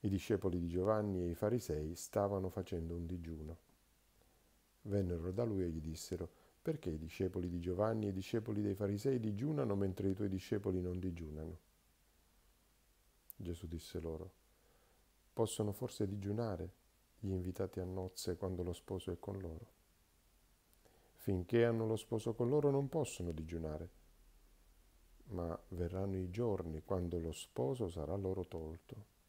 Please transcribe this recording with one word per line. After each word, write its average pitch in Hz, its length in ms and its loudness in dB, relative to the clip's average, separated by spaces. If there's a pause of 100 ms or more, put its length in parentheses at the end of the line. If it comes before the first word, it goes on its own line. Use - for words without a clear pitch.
I 113 60 2
discepoli 95 520 4
di 85 80 0
Giovanni 95 560 2
e 85 60 0
i 85 40 -2
farisei 85 600 0
stavano 98 540 0
facendo 85 440 -2
un 85 100 -4
digiuno. 82 540 -6 (1200)
Vennero 92 500 2
da 107 100 0
lui 101 220 2
e 85 60 2
gli 80 100 -2
dissero: 82 500 -4 (320)
"Perché 80 280 -2
i 78 80 -2
discepoli 90 500 0
di 87 100 -2
Giovanni 104 480 2
e 101 40 2
i - 20 -2
discepoli 104 500 0
dei 101 140 2
farisei 101 420 2
digiunano 113 560 0
mentre 98 340 2
i 95 60 4
tuoi 104 140 0
discepoli 95 520 0
non 90 200 -2
digiunano?" 85 580 -6 (1800)
Gesù 87 320 -6
disse 82 320 -6
loro: 80 320 -6 (1000)
"Possono 107 400 2
forse - 340 0
digiunare 101 680 -2 (460)
gli 101 120 -2
invitati 92 500 0
a 90 40 -2
nozze 92 520 -2
quando 92 260 -2
lo 87 100 0
sposo 92 380 -4
è 87 80 -2
con 98 220 -6
loro? 82 260 -8 (1500)
Finché 101 480 4
hanno 113 220 4
lo 110 100 2
sposo 113 380 -2
con 120 140 2
loro 143 220 4
non 139 180 2
possono 113 440 -2
digiunare, 80 580 -4 (1400)
ma 85 300 -2 (100)
verranno 95 480 0
i 92 120 -2
giorni 90 540 0
quando 87 340 0
lo 82 140 -2
sposo 123 560 -2
sarà 85 260 -2
loro 95 320 0
tolto. 82 720 -10 (120)